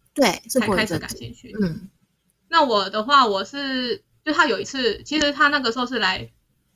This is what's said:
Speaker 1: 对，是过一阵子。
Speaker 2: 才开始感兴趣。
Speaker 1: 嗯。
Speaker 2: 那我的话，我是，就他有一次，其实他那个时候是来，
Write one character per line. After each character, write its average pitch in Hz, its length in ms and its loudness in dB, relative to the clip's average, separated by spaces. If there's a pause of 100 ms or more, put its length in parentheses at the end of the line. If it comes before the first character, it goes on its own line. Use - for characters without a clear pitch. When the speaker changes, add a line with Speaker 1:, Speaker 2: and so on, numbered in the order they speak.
(120)
Speaker 1:
对， 196 380 2
是 262 100 0
过 208 180 2
一 214 60 2
阵 - 20 -2
子。 170 80 -6
Speaker 2:
才 156 40 -2
开 - 0 -
始 - 0 -
感 - 100 -10
兴 - 240 -14
趣。 - 260 -18
Speaker 1:
嗯。 180 300 -4 (640)
Speaker 2:
那 339 120 4
我 208 280 0
的 214 120 -2
话， 269 240 6
我 196 180 0
是， 262 600 -6 (180)
就 302 80 -2
他 311 160 4
有 196 140 0
一 202 40 -8
次， 247 400 -4
其 294 140 -2
实 294 140 2
他 - 160 4
那 294 100 2
个 247 140 -2
时 247 60 -8
候 247 80 -2
是 247 120 -4
来， 185 320 -2 (460)